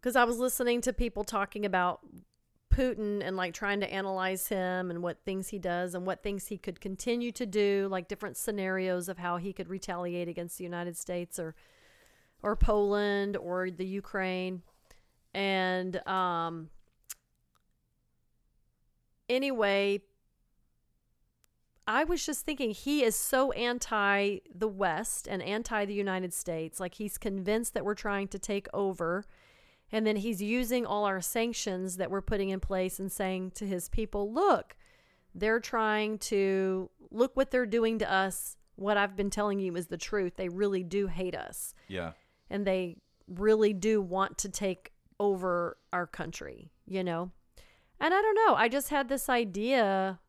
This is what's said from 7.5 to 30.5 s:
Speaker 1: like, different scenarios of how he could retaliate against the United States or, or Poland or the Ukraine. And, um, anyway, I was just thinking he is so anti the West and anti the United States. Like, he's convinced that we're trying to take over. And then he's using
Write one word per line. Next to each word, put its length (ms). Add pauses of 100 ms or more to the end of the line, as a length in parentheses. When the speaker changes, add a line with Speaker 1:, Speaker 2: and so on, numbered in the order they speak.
Speaker 1:
like, 160
different 300
scenarios 720
of 100
how 180
he 160
could 160
retaliate 600
against 300
the 60
United 320
States 440
or, 160 (840)
or 120
Poland 840
or 340
the 160
Ukraine. 760 (720)
And, 600 (100)
um, 640 (2500)
anyway, 720 (1800)
I 180
was 200
just 220
thinking 240
he 320
is 140
so 360
anti 840 (160)
the 140
West 600
and 140
anti 420
the 100
United 380
States. 460
Like, 160
he's 240
convinced 560
that 100
we're 100
trying 340
to 100
take 340
over. 520 (680)
And 140
then 100
he's 240
using 460